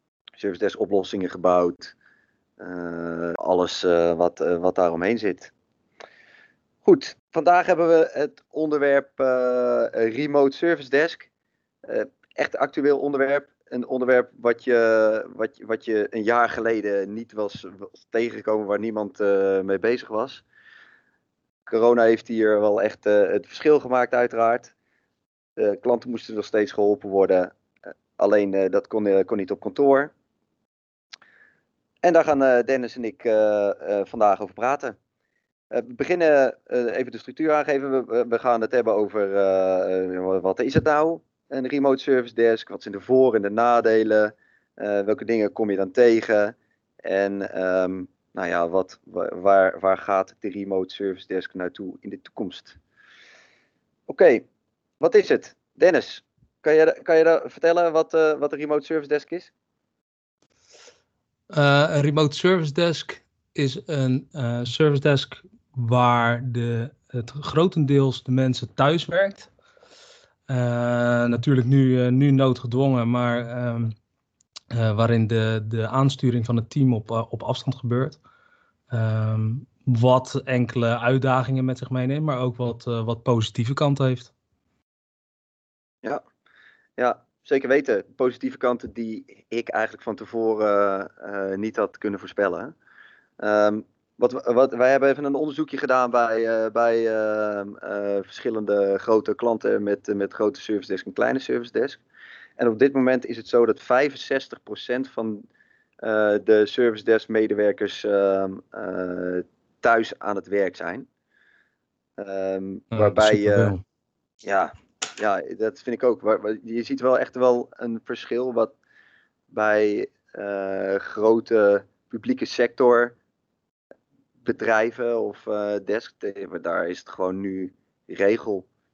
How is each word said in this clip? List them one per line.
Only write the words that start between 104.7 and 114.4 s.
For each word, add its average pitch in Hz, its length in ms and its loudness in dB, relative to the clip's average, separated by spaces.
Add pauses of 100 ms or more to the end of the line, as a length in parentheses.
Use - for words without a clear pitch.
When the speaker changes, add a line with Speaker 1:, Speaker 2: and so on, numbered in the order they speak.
Speaker 1:
van, 110 320 -8 (560)
eh, 107 380 0 (100)
de 107 200 6
service 110 400 0
desk 110 240 2
medewerkers, 104 760 0
ehm, 98 480 2 (180)
eh, 92 680 -6 (420)
thuis 117 380 0
aan 101 180 -6
het 95 100 -8
werk 95 300 -2
zijn. 92 320 -10 (1080)
Ehm, 95 560 -8
Speaker 2:
Ja, 95 260 -12
Speaker 1:
waarbij 107 400 4
je 104 120 0
Speaker 2:
superveel. 104 360 2 (500)
Speaker 1:
ja, 98 400 -2 (400)